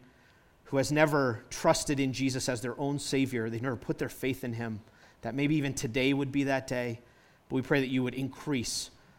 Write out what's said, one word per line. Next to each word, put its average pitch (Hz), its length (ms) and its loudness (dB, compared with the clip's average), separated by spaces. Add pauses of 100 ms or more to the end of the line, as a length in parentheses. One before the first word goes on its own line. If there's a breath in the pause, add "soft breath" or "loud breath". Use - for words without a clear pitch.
(640 soft breath)
who - 140 0
has 131 120 2
never 147 580 4
trusted 151 520 2
in 135 120 2
Jesus 127 360 -2
as 123 120 -2
their 120 160 -4
own 143 220 -2
Savior, 127 500 0
they've 113 140 -4
never 131 140 -2
put - 220 -4
their 135 100 -4
faith 131 340 -4
in 123 100 -4
him, 113 280 -4 (400 soft breath)
that 113 160 -6
maybe 143 180 2
even 139 200 0
today 131 380 0
would 139 200 -2
be 139 120 2
that 131 220 0
day. 123 320 -2 (500 soft breath)
But - 60 -4
we 131 80 2
pray 143 200 2
that 131 60 0
you 131 140 2
would 123 140 -2
increase 131 760 -4 (280 soft breath)